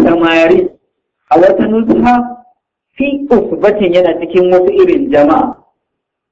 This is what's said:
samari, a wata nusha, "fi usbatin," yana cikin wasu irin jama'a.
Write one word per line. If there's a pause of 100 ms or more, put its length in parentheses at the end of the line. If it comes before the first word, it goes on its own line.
samari, (640)
a
wata
nusha, (840)
"fi
usbatin,"
yana
cikin
wasu
irin
jama'a. (760)